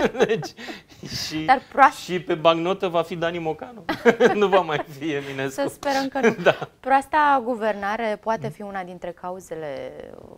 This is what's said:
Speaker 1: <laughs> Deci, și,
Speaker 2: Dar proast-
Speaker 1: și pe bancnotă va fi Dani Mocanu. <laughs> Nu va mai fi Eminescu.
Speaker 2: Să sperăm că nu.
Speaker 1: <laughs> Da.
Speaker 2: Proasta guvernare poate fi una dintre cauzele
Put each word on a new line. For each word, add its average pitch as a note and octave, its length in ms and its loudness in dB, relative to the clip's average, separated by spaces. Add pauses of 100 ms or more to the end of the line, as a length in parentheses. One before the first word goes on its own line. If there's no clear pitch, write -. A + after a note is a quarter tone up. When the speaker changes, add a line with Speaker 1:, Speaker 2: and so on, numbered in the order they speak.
(180)
Speaker 1:
<laughs> C4 80 4
Deci, G#3 280 -2 (720)
și, D#3 100 -6
Speaker 2:
Dar E3 240 2 (120)
proast- - 300 6
Speaker 1:
și F3 180 -2
pe - 140 -4
bancnotă E3 520 2
va E3+ 140 2
fi F3 140 -6
Dani E3+ 240 -2
Mocanu. D#3+ 460 -8 (260)
<laughs> A#3 220 4
Nu G#3 140 2
va F#3 140 6
mai D#3 240 -2 (140)
fi D#3+ 140 -4
Eminescu. C#3 480 -4
Speaker 2:
Să C#4 120 -2
sperăm C4+ 340 -2
că C4+ 120 -4
nu. A#3 200 4
Speaker 1:
<laughs> F3 40 -8
Da. - 260 2 (100)
Speaker 2:
Proasta C#4 640 2
guvernare G#3+ 800 -2
poate A3 280 -4
fi - 120 -12
una G3 220 -8
dintre F3+ 280 -10
cauzele D#3+ 800 -10 (460)